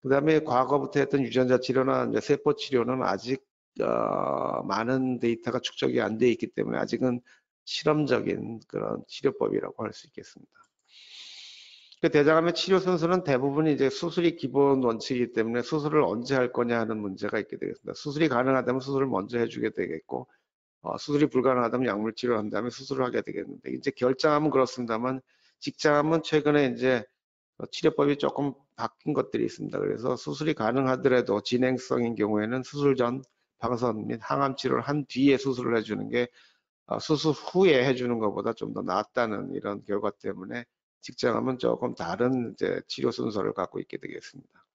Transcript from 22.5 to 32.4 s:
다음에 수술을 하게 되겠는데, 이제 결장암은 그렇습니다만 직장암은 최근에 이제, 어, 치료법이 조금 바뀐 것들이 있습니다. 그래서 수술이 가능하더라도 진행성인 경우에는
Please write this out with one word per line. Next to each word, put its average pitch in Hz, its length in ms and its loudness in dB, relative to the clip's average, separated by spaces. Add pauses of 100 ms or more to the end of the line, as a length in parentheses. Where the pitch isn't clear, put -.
다음에 107 200 -2
수술을 135 360 -4
하게 117 160 -2
되겠는데, 98 500 -10
이제 131 180 -4
결장암은 147 600 2
그렇습니다만 127 720 0 (380)
직장암은 151 640 2
최근에 147 420 4 (100)
이제, 120 280 2 (540)
어, - 80 -10
치료법이 143 520 2
조금 139 340 -2 (240)
바뀐 120 380 -6
것들이 117 320 0
있습니다. 104 320 -8
그래서 107 380 -2
수술이 151 380 -4
가능하더라도 123 880 2
진행성인 123 760 0
경우에는 107 480 0